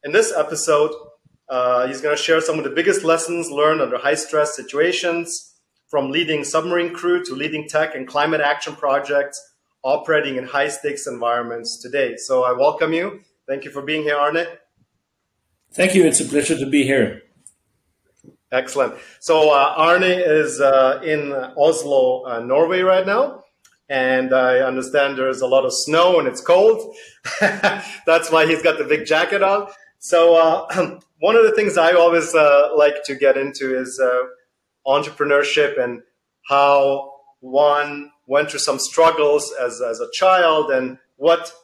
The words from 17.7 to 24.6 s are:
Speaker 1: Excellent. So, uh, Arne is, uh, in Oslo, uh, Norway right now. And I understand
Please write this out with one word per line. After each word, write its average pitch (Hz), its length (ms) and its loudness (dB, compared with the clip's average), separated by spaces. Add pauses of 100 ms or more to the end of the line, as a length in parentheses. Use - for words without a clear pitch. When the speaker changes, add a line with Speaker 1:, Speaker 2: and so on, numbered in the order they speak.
Speaker 1:
Excellent. 127 420 -2 (260)
So, 156 300 4
uh, 143 260 4
Arne 170 280 4
is, 156 580 0
uh, 135 420 4
in 147 300 -4
Oslo, 135 920 0
uh, 120 140 -6
Norway 160 420 0
right 185 240 2
now. 247 380 -2 (460)
And 131 440 0
I 127 260 4
understand 131 580 -2